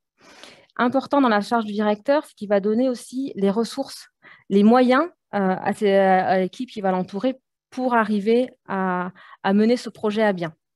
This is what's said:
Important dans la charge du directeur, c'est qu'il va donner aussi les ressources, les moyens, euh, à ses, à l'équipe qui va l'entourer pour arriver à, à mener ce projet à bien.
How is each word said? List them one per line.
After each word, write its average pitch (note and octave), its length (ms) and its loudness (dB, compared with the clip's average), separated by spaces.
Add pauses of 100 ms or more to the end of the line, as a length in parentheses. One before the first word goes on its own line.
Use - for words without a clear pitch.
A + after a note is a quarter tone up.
(800)
Important C4 420 0
dans B3+ 80 4
la G#3 140 2
charge A3+ 240 -2
du G#3 60 -8
directeur, G#3+ 520 -2
c'est - 100 -20
qu'il G#3 140 -12
va G3+ 120 2
donner A3 280 0
aussi B3+ 480 -8
les G3 140 0
ressources, A#3 580 -6 (400)
les G3+ 140 4
moyens, B3+ 420 6 (300)
euh, F#3+ 260 0
à G3+ 140 -4
ses, G3+ 180 0
à F#3+ 460 2
l'équipe F#3 320 -6
qui G#3+ 100 -14
va F#3+ 100 -2
l'entourer F#3+ 480 -4 (300)
pour B3+ 260 -4
arriver A3 540 0 (180)
à, F#3 460 -4 (300)
à G3 100 0
mener A3 240 4
ce B3 140 -10
projet G#3+ 320 -4
à G#3 100 2
bien. E3+ 220 -8 (220)